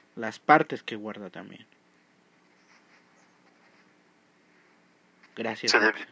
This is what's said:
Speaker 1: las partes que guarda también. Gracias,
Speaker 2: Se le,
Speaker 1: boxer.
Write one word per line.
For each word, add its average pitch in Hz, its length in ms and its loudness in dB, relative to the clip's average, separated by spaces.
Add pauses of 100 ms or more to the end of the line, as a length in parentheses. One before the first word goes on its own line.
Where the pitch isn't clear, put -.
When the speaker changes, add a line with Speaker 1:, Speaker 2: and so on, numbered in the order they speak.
(140)
Speaker 1:
las 110 240 -8
partes 151 460 4
que - 100 -8
guarda 104 360 -12
también. 101 360 -18 (3750)
Gracias, 113 380 -4
Speaker 2:
Se 117 80 8
le, 107 60 6
Speaker 1:
boxer. - 260 0